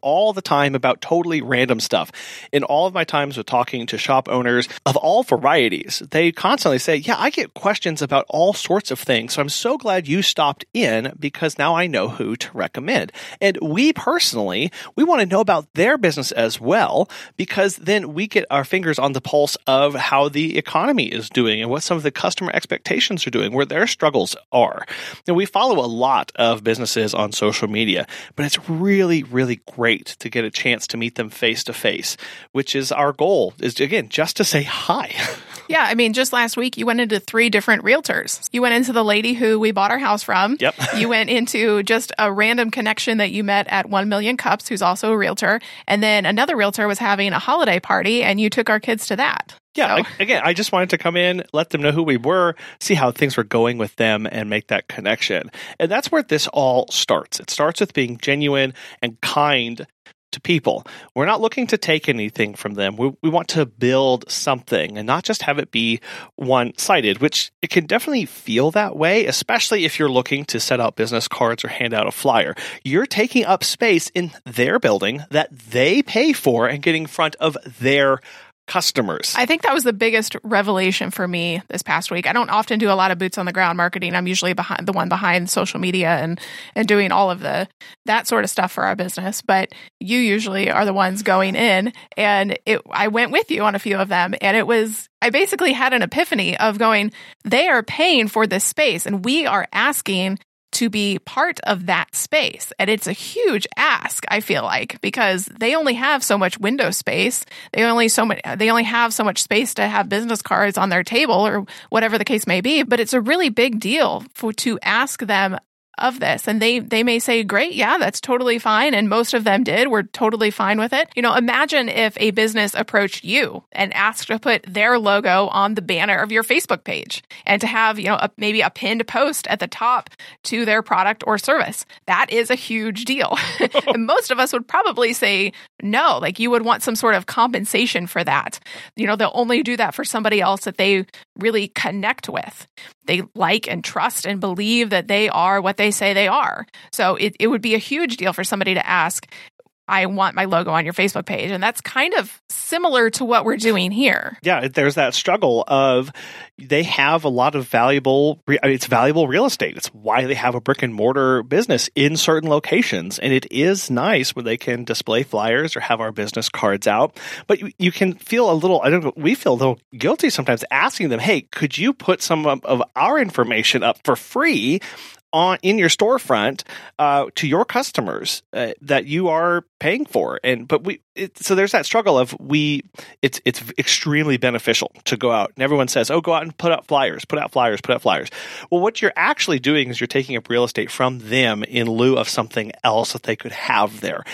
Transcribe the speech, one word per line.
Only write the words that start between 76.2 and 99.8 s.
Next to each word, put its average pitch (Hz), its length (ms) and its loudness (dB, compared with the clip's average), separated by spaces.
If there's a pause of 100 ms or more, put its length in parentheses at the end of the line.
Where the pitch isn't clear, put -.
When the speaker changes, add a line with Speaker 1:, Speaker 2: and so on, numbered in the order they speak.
Speaker 1:
for 120 360 2
and 143 140 -4
getting 160 220 0
in 151 40 -10
front 156 280 -2
of 156 200 -2 (240)
their 135 400 2 (480)
customers. - 680 -2
Speaker 2:
I 247 100 2
think 330 160 0
that - 100 2
was 330 100 0
the 233 120 2
biggest 220 500 0
revelation 190 640 0
for 190 160 -4
me 175 420 -4
this - 140 -6
past 165 280 -2
week. 175 160 -2
I 151 80 0
don't 240 160 0
often 220 280 0
do 214 120 2
a - 20 4
lot 190 180 4
of 180 80 -2
boots 185 200 -4
on 185 80 -4
the 180 60 -4
ground 175 260 0
marketing. 175 360 -2
I'm 180 120 0
usually 185 260 0
behind, 185 340 -4
the 196 60 0
one 185 160 -2
behind 180 400 0
social 185 320 -2
media 180 300 0
and, 165 280 -2 (360)
and 226 120 0
doing 202 240 2
all 190 200 4
of 180 100 -6
the, 160 260 -4 (380)
that 220 220 0
sort 220 180 0
of 196 60 -4
stuff 185 200 0
for 185 140 -4
our 196 100 0
business. 190 460 -6
But 190 300 2 (300)
you 220 180 0
usually 208 520 0
are - 140 2
the 196 80 0
ones 190 300 0
going 190 340 2
in, 214 380 2 (220)
and 202 500 0
it, 214 240 0
I 208 180 0
went 226 240 0
with 381 180 0
you 254 120 0
on 208 120 2
a 196 60 -4
few 202 160 -2
of 190 120 -2
them, 180 320 0
and 196 140 2
it 220 120 2
was, 220 420 -2 (140)
I 190 80 2
basically 339 420 2
had 254 220 0
an 233 80 2
epiphany 190 560 -2
of 214 200 0
going, 214 340 2 (320)
"They 254 240 2
are 247 140 2
paying 294 460 2
for 220 180 2
this 190 180 -2
space, 233 420 0
and 196 180 -4
we 277 220 0
are 196 260 0
asking 196 640 0 (320)